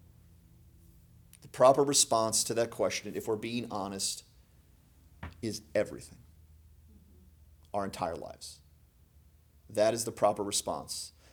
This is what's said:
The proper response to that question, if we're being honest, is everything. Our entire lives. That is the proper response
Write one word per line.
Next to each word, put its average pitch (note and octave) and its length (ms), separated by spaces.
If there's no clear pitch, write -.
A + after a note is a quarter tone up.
The - 60
proper C#3 360
response A2+ 600
to A#2+ 100
that A#2 140
question, G2 460
if G2+ 140
we're A2 80
being A#2 340
honest, G2 540
is G#2+ 200
everything. - 460
Our G2+ 120
entire E2+ 320
lives. - 420
That G#2+ 240
is A2+ 100
the A2+ 80
proper G#2 320
response - 680